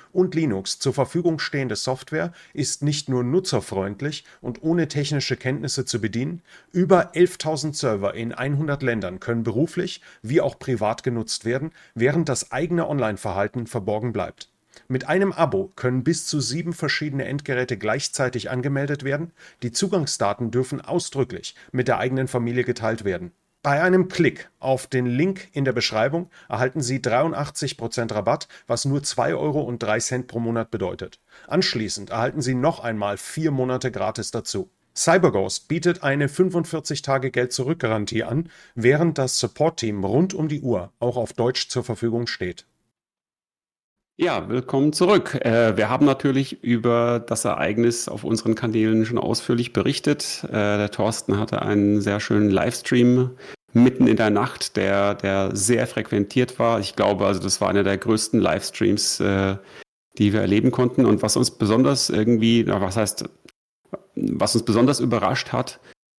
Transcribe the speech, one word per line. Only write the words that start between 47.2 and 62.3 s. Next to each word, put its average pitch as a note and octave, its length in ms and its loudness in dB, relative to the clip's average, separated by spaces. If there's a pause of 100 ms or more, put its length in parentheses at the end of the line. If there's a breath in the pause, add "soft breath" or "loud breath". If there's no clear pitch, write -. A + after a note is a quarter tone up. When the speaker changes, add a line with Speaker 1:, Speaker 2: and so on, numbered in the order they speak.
Speaker 2:
das - 200 -2
Ereignis G#2+ 640 0
auf - 160 -8
unseren A2+ 280 0
Kanälen A2 520 2
schon A#2 120 -2
ausführlich A#2+ 540 0
berichtet. - 800 0
Äh, - 20 -12
der G#2 400 0
Thorsten G#2 480 0
hatte G#2+ 220 -2
einen G#2 400 4
sehr G2+ 180 0
schönen G#2+ 300 2
Livestream B2 800 4 (420 loud breath)
mitten B2 360 6
in A2 100 6
der A2 120 4
Nacht, G#2 460 -2
der, G2+ 400 2
der G2 400 0
sehr A#2 320 2
frequentiert A2 720 -2
war. A2+ 220 2
Ich - 160 -8
glaube, G2 300 2
also G2 120 2
das G2 220 -2
war G2 80 2
einer G2 140 4
der G2 140 2
größten A2 440 2
Livestreams, G2 800 0
äh, G2 340 2 (640 loud breath)
die G#2 160 4
wir G#2+ 80 2
erleben G#2+ 300 4
konnten. B2 340 2
Und G#2+ 160 4
was G#2+ 160 0
uns - 140 2
besonders B2+ 580 2
irgendwie, A2+ 580 4